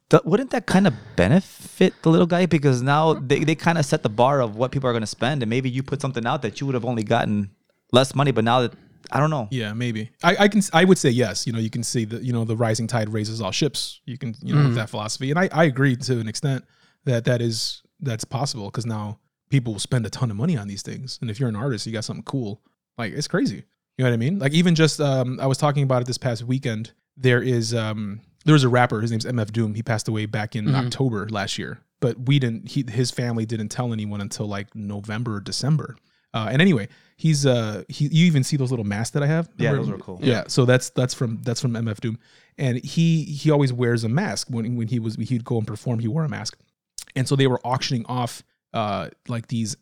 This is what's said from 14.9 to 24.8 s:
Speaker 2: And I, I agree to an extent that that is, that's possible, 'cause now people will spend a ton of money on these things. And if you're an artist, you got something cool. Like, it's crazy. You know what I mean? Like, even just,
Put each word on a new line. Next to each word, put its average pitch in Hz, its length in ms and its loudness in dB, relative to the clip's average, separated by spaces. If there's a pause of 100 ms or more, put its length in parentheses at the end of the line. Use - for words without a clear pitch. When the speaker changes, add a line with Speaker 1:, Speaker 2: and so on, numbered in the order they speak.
Speaker 2:
And 160 80 0
I, 185 120 2
I 156 140 4
agree 135 300 2
to 123 240 -4
an 110 80 -6
extent 131 360 -4 (420)
that 117 200 0
that 120 160 2
is, 117 400 -4 (200)
that's 117 240 -6
possible, 117 440 -6
'cause 110 160 -6
now 104 320 -6 (320)
people 117 240 0
will 101 60 -8
spend 120 260 -2
a - 60 -8
ton 123 180 -2
of 101 80 -6
money 156 200 0
on 101 100 -8
these 101 160 -10
things. 113 380 -12
And 117 100 -6
if 104 80 -8
you're 131 100 0
an 107 60 -4
artist, 117 320 -4
you 113 60 -6
got 107 120 -4
something - 180 -10
cool. 113 380 -6 (380)
Like, 113 140 -6
it's 147 140 -6
crazy. 170 360 -2 (340)
You 131 80 2
know 123 60 4
what - 20 2
I 117 40 2
mean? 143 220 0
Like, 139 140 0
even 175 220 6
just, 156 260 4